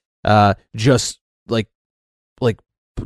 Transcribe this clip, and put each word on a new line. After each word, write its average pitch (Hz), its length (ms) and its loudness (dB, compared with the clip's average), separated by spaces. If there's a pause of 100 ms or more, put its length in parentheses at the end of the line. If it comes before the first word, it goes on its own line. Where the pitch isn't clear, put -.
(240)
uh, 104 300 4 (220)
just, 117 420 0 (300)
like, 113 180 -4 (720)
like, 120 200 -2 (460)